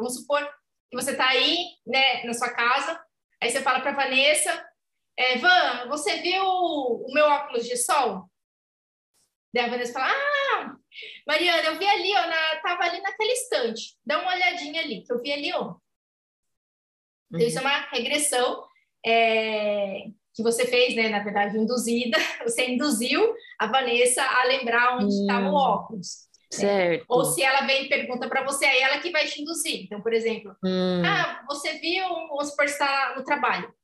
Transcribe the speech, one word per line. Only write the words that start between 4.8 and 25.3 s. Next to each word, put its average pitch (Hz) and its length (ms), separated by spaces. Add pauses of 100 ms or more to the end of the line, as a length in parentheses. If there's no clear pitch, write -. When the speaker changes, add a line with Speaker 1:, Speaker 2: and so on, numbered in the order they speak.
Speaker 1:
é, 247 200
"Van, 262 500
você 302 300
viu 359 260
o 302 680
meu 302 140
óculos 285 400
de 240 100
sol?" 240 540 (1200)
Daí 240 120
a 233 40
Vanessa 240 240
fala, 262 200
"Ah, 554 640 (500)
Mariana, 320 440
eu 320 80
vi 370 100
ali, 392 280
ó, 349 120
na, 320 340
tava 359 220
ali 349 160
naquela 415 320
estante. - 640 (100)
Dá 302 160
uma 370 120
olhadinha 330 460
ali, 233 220
que - 100
eu 240 80
vi 285 120
ali 294 220
ontem." 190 260 (1500)
Então, 226 120
isso 269 120
é - 20
Speaker 2:
Uhum. 269 60
Speaker 1:
uma 285 140 (100)
regressão, 254 720 (400)
é, 214 1000 (300)
que 226 80
você 233 240
fez, 247 280
né, 226 140
na 208 140
verdade, 202 360
induzida. 233 580
<laughs> - 280
Você 247 260
induziu 285 640 (240)
a 226 80
Vanessa 247 560
a 254 220
lembrar 247 520
onde 202 180
Speaker 2:
Hum. 202 120
Speaker 1:
tava 196 240